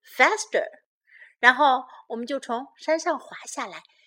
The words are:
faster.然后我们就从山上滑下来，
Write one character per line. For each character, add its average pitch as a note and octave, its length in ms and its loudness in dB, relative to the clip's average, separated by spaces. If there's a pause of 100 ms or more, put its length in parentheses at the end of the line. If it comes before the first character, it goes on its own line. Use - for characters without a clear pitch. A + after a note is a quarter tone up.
faster. D4+ 640 0 (720)
然 B3+ 160 6
后 C4 300 2 (240)
我 A3+ 80 -10
们 A#3 100 -10
就 C#4 120 -6
从 B3 280 -8 (100)
山 D#4+ 240 -2
上 D#4 180 -2
滑 - 280 -18
下 B3+ 200 -10
来， D#3+ 160 -16 (240)